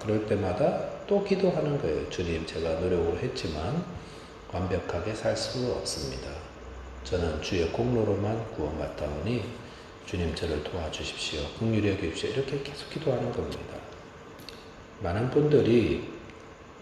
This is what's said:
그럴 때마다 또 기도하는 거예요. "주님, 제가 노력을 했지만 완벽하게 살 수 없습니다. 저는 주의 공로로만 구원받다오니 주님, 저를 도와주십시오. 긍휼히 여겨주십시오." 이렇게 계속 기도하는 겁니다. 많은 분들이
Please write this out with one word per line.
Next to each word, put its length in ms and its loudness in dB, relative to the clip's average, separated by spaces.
그럴 260 2
때마다 540 4
또 180 4
기도하는 560 4
거예요. 300 0
"주님, 360 0
제가 340 0
노력을 400 4
했지만 640 0
완벽하게 640 0
살 220 2
수 360 0
없습니다. 560 -4
저는 400 0
주의 300 2
공로로만 840 2
구원받다오니 880 -2
주님, 300 0
저를 260 0
도와주십시오. 800 -4
긍휼히 320 4
여겨주십시오." 400 0
이렇게 320 0
계속 280 -8
기도하는 420 0
겁니다. 420 -4
많은 280 2
분들이 920 6